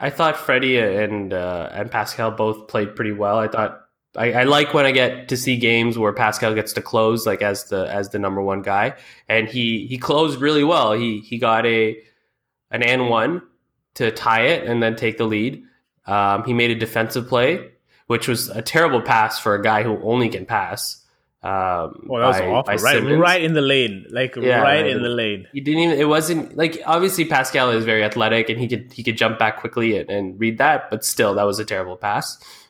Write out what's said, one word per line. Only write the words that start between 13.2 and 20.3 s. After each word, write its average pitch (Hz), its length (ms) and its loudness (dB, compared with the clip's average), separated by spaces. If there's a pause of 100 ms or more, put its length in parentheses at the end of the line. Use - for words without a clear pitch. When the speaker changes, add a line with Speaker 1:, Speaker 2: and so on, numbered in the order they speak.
Speaker 1:
to 117 120 0
tie 113 360 2
it 165 220 0
and 117 140 0
then 113 140 0
take 113 220 -4
the 117 60 0
lead. 110 380 -2 (440)
Um, 101 380 2
he 123 100 -2
made 120 160 4
a 117 40 0
defensive 113 540 -4
play, 135 420 0 (360)
which 117 200 -2
was 120 220 -2
a 113 140 -8
terrible 147 400 2
pass 110 360 2
for 107 160 0
a 101 80 -2
guy 107 200 2
who 110 200 -2
only 117 280 0